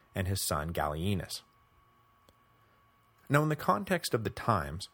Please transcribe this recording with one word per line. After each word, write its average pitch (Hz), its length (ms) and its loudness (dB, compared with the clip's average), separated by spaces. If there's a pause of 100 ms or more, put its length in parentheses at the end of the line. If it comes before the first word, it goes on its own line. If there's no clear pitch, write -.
(140)
and 95 140 0
his 98 180 -2
son 80 260 -2
Gallienus. 82 720 -2 (1900)
Now, 147 140 6
in 151 60 0
the 151 80 0
context 190 580 0
of 113 80 0
the - 80 -2
times 85 640 -2